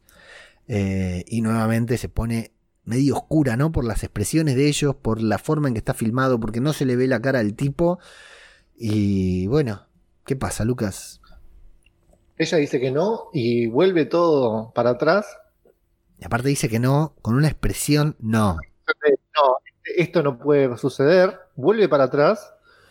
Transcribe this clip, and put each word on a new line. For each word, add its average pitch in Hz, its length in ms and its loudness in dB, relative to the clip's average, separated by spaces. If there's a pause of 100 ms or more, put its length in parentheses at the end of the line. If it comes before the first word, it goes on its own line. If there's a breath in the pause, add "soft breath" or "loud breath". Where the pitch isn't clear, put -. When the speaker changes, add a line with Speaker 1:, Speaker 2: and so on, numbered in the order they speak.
(680 loud breath)
Speaker 1:
Eh, 95 600 -2
y 113 140 -4
nuevamente 113 560 0
se 92 120 -8
pone 113 420 -6 (320)
medio 127 320 0
oscura, 139 400 0
¿no? 147 160 0
Por 143 140 -4
las 110 180 -4
expresiones 156 520 -2
de 143 120 2
ellos, 143 280 0
por 110 260 -4
la 107 160 0
forma 151 320 -2
en 123 40 -2
que 107 60 -4
está 131 140 -4
filmado, 123 460 0
porque 113 200 -4
no 147 140 0
se 147 120 -2
le 123 120 0
ve 127 100 2
la 123 140 0
cara 135 180 0
al 104 140 -2
tipo. 170 460 0 (760 loud breath)
Y 98 720 0
bueno, 120 400 -2 (380)
¿qué 139 100 -4
pasa, 107 300 -6
Lucas? 117 560 -6 (1160 soft breath)
Speaker 2:
Ella 156 200 0
dice 143 240 0
que 131 100 -2
no 190 420 -2
y 120 340 0
vuelve 160 380 2
todo 131 680 0
para 120 180 2
atrás. 160 340 0 (920)
Speaker 1:
Y - 60 -18
aparte 120 240 -2
dice 143 180 -2
que 113 120 -2
no, 143 420 0
con 113 140 -2
una 151 120 2
expresión 147 720 -2
no. 110 360 0
Speaker 2:
No, 135 1040 0 (400)
esto 165 260 2
no 139 160 -2
puede 139 380 2
suceder. 175 600 2 (160)
Vuelve 190 320 2
para 139 180 4
atrás 156 480 0 (380 soft breath)